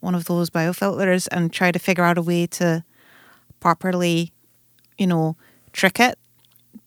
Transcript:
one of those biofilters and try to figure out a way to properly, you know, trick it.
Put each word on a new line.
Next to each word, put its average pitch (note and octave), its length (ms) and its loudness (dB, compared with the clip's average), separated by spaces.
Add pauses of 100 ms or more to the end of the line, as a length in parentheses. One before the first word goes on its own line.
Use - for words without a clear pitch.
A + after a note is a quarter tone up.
one F3+ 120 -2
of E3+ 120 -2
those F3 260 0
biofilters F3+ 800 -2
and E3+ 220 -2
try F3+ 180 0
to E3+ 80 0
figure F3 240 0
out F3 140 2
a F3 40 -2
way F3 260 0
to E3+ 360 -2 (760)
properly, E3+ 720 0 (680)
you F#3+ 80 2
know, D#3+ 280 0 (380)
trick - 260 2
it. B3 200 2 (680)